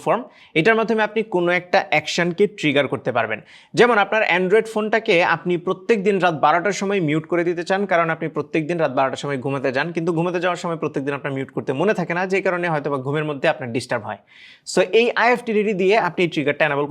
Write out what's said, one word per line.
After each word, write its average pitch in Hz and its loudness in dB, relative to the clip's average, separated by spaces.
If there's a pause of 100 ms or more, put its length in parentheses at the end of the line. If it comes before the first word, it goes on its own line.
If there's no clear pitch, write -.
ফর্ম। 190 2 (380)
এটার 220 4
মাধ্যমে 220 0
আপনি 214 -2 (140)
কোনো 175 2 (100)
একটা 180 2 (140)
অ্যাকশনকে 170 0 (160)
ট্রিগার 143 2
করতে 127 -4
পারবেন। 110 -2 (400)
যেমন 240 6 (100)
আপনার 214 0 (140)
Android 196 2
ফোনটাকে 214 0 (200)
আপনি 175 -2 (140)
প্রত্যেক 185 0 (100)
দিন 202 2 (100)
রাত 170 2 (100)
বারোটার 170 2
সময় 202 -2
মিউট 156 -2
করে 175 0
দিতে 170 -4
চান, 196 0 (100)
কারণ 170 4
আপনি 160 -6
প্রত্যেক 156 -2
দিন 175 -2
রাত 135 0
বারোটার 131 -2
সময় 143 -4
ঘুমাতে 139 -2
যান, 147 0
কিন্তু 170 0
ঘুমাতে 175 0
যাওয়ার 175 -2
সময় 165 -4
প্রত্যেক 151 -4
দিন 143 -4
আপনার 139 -6
মিউট 135 -6
করতে 131 -4 (100)
মনে 208 2
থাকে 170 -4
না, 180 -2 (100)
যে 196 2
কারণে 180 0
হয়তো 147 -2
বা 135 -2
ঘুমের 151 -2
মধ্যে 143 -2
আপনার 127 -8
ডিস্টার্ব 123 -4
হয়। 104 -10 (520)
So 185 4 (200)
এই 240 4 (160)
আইএফটিটি 226 2
দিয়ে 196 4 (120)
আপনি 165 -2
এই 165 -2
ট্রিগারটা 147 0
এনেবল 143 0